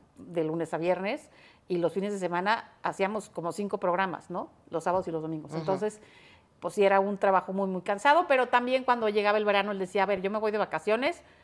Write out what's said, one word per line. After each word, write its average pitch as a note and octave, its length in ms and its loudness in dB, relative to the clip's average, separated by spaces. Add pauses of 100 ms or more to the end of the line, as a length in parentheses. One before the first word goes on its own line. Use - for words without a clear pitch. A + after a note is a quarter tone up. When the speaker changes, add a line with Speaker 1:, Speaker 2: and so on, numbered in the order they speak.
(160)
Speaker 1:
de E3 280 -4
lunes D#3+ 320 -2
a - 20 -2
viernes, F#3 520 -2 (380)
y F3+ 120 -2
los E3+ 120 0
fines G3 220 -4
de G3 60 -6
semana F3+ 520 -2 (120)
hacíamos F#3+ 460 -2
como E3+ 220 -6
cinco G3+ 280 -4
programas, F3+ 500 -2
¿no? F3+ 200 -8 (200)
Los D#3+ 140 -4
sábados F#3 240 0
y E3+ 40 -6
los D#3+ 120 -4
domingos. D#3 280 -8
Speaker 2:
Ujú. D#3+ 80 -4
Speaker 1:
Entonces, F#3+ 400 -2 (600)
pues F3 160 -6
sí, G#3 80 4
era G3 160 6
un G3 180 -2
trabajo F#3+ 340 2
muy, G3 160 -2
muy F#3 140 -4
cansado, C#4+ 460 4
pero B3+ 200 4
también B3+ 360 2
cuando A#3+ 260 2
llegaba G#3 300 2
el G#3+ 60 0
verano, G3+ 260 2
él G3 80 -6
decía, F#3+ 240 0
"A - 20 4
ver, F#3+ 160 -2
yo F#3+ 80 -2
me G#3+ 80 -4
voy G#3+ 140 0
de G#3+ 80 -2
vacaciones, A3 640 0 (200)